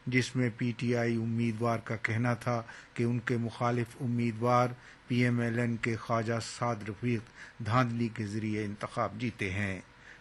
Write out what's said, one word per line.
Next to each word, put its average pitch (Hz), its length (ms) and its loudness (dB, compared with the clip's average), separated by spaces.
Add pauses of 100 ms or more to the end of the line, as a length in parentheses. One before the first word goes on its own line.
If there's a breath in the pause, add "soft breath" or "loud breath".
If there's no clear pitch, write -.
جس 127 300 2
میں 123 200 2
پی 123 200 0
ٹی 120 200 0
آئی 117 200 2
امیدوار 113 600 0
کا 113 180 -4
کہنا 117 380 0
تھا 117 280 -2 (320 loud breath)
کہ 123 80 0
ان 120 160 2
کے 120 180 0
مخالف 120 640 0
امیدوار 120 680 4 (400 loud breath)
پی 123 80 2
ایم 120 240 4
ایل 117 180 0
این 120 180 2
کے 113 200 0
خواجہ 117 420 0 (200)
سعد 113 300 -2
رفیق 117 320 -2 (460 loud breath)
دھاندلی 117 480 2
کے 110 120 -4
ذریعے 107 380 -2
انتخاب 104 540 -4
جیتے 110 320 -2
ہیں۔ 95 300 -2 (400 loud breath)